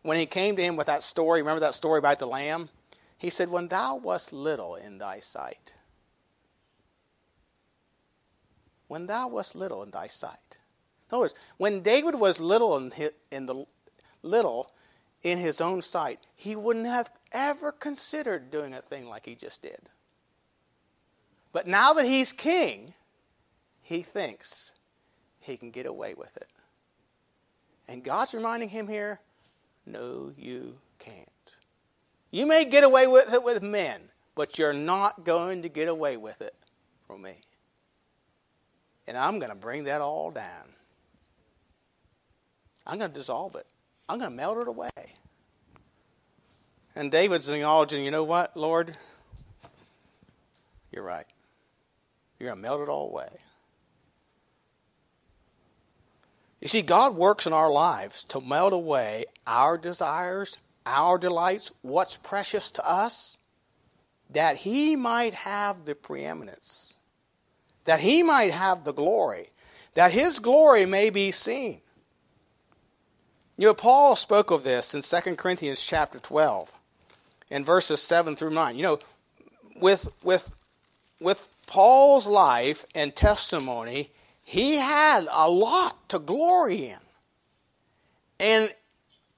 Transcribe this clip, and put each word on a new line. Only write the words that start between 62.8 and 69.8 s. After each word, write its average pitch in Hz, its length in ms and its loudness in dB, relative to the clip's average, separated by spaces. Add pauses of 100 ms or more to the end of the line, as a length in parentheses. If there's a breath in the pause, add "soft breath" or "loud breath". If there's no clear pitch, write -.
us, 196 520 -2 (920)
that 156 300 2
he 294 380 0
might 233 360 -2
have 196 540 -6
the 147 80 -6
preeminence, - 1000 -12 (880)
that 160 160 4
he 269 220 4
might 269 280 4
have 175 340 -2
the 147 80 -6
glory, 143 580 -2 (440 soft breath)